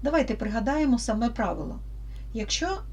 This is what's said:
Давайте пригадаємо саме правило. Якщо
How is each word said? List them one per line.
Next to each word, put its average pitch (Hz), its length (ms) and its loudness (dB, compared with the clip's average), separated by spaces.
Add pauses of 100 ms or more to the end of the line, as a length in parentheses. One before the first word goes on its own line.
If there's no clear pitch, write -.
Давайте 285 320 4
пригадаємо 240 640 2
саме 226 300 2
правило. 170 500 -2 (540)
Якщо 320 480 -2 (120)